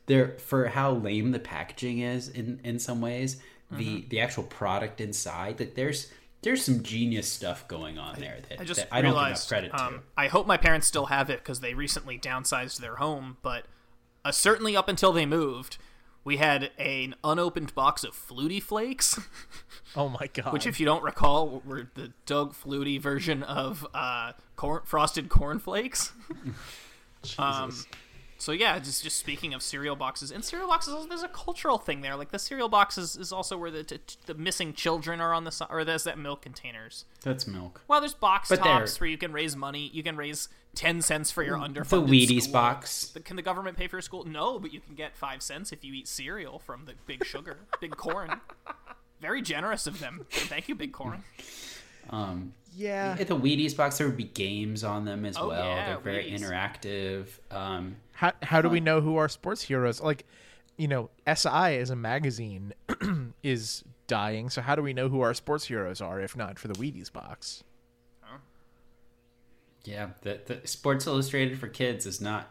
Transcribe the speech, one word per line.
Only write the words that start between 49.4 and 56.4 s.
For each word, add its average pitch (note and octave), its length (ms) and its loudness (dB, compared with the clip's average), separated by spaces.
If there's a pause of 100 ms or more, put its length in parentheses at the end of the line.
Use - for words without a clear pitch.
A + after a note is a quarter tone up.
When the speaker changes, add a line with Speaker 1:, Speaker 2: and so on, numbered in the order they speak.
Speaker 2:
generous F3 460 -2
of G3 120 -8
them. D3 300 -10
Thank - 400 -4
you, B3+ 60 -4
Big D3+ 180 -6
Corn. - 320 -8 (840)
Speaker 1:
Um, F#2+ 440 -6 (200)
Speaker 3:
Yeah. G3 460 -2
Speaker 1:
at F#3+ 80 0
the F#3 80 2
Wheaties C#3+ 400 4
box, C#3 220 2
there D3+ 100 2
would B2+ 80 2
be A2+ 80 -4
games G#2 640 -2
on G#2 180 -2
them G#2 220 -4
as G2 120 -6
Speaker 2:
Oh, - 120 -2
Speaker 1:
well. E2+ 160 0
Speaker 2:
yeah, F#3 220 -2
Speaker 1:
They're E3 120 -4
very G2+ 320 -2
Speaker 2:
Wheaties. G2+ 80 -4
Speaker 1:
interactive. G2 880 -4 (260)